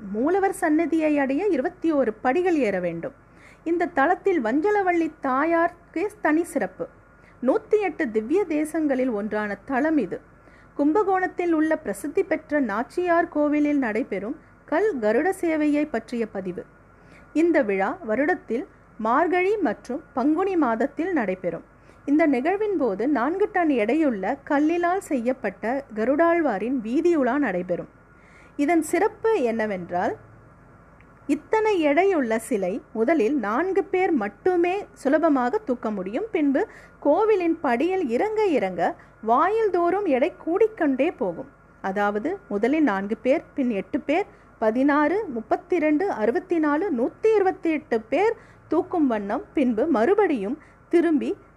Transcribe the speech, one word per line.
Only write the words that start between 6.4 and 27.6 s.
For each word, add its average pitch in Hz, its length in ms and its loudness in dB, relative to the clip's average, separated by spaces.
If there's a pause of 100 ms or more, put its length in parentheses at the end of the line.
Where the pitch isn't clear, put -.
சிறப்பு. 196 440 -6 (560)
நூத்தி 403 380 2
எட்டு 320 300 -2
திவ்ய 240 380 0
தேசங்களில் 302 640 0
ஒன்றான 208 540 -4
தலம் 277 320 0
இது. 190 240 -4 (540)
கும்பகோணத்தில் 359 800 0
உள்ள 311 240 2
பிரசித்தி 311 460 -4
பெற்ற 302 360 -2
நாச்சியார் 339 680 0
கோவிலில் 294 480 0
நடைபெறும் 220 580 -4 (300)
கல் 339 340 0
கருட 233 420 2
சேவையை 302 480 0
பற்றிய 226 380 -6
பதிவு. 190 380 -10 (680)
இந்த 311 280 4
விழா 202 360 0 (100)
வருடத்தில் 269 600 -2 (300)
மார்கழி 359 600 0
மற்றும் 269 460 -4 (100)
பங்குனி 320 420 0
மாதத்தில் 285 580 -2
நடைபெறும். 185 500 -4 (420)
இந்த 311 220 4
நிகழ்வின் 359 500 0
போது 220 300 0
நான்கு 311 440 0
டன் 349 180 0
எடையுள்ள 240 720 0
கல்லிலால் 339 580 0
செய்யப்பட்ட 247 840 -4 (100)
கருடாழ்வாரின் 269 840 0
வீதி 302 340 0
உலா 262 220 2
நடைபெறும். 180 520 -2 (640)